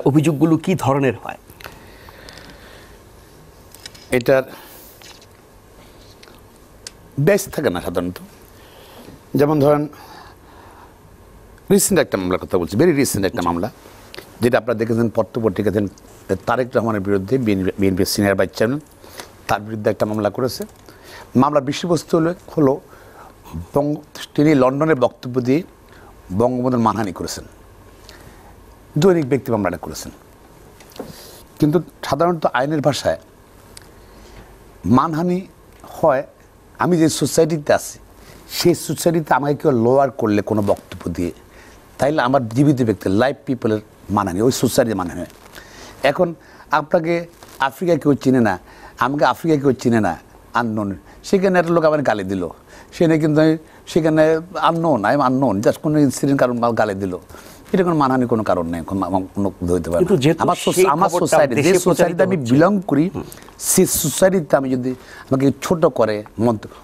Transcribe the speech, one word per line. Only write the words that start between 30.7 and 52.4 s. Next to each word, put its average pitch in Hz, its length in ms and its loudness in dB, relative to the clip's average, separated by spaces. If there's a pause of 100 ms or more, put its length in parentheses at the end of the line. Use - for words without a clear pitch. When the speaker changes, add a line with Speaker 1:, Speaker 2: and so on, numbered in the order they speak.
Speaker 2:
কিন্তু 156 220 2 (220)
সাধারণত 170 420 -2
আইনের 143 360 -2
ভাষায় 120 360 -2 (1700)
মানহানি 165 600 2 (360)
হয়, 139 400 0 (560)
আমি 175 180 2
যে 156 120 4
সোসাইটিতে 156 640 0
আছি, - 260 -4 (500)
সেই - 260 2
সোসাইটিতে 165 580 -2
আমাকে 143 220 0
কেউ 156 160 0
lower 127 400 4
করলে 104 300 0
কোনো 104 200 -2
বক্তব্য 92 520 -4
দিয়ে, 85 180 -4 (640)
তাইলে 147 240 0
আমার 123 280 0
জীবিত 135 320 2
ব্যক্তি, 107 280 -2
live 123 260 0 (100)
পিপলের 113 340 -2 (300)
মানহানি, 95 320 0
ওই 127 100 4
সোসাইটির 117 440 0
মানহানি 87 240 -6
হয়। 82 100 -12 (760)
এখন 170 300 0 (380)
আপনাকে 170 540 -2 (340)
আফ্রিকায় 160 380 0
কেউ 143 160 2
চিনে 131 280 2
না, 98 180 0 (400)
আমাকে 143 260 0
আফ্রিকায় 143 360 0
কেউ 139 100 2
চিনে 117 300 0
না, 87 160 -2 (360)
আননোন, 110 420 -2 (280)
সেখানে 185 360 2
একটা 170 140 2
লোক 165 120 4
আমার 151 160 2
গালি 110 220 0
দিল, 92 260 -4 (440)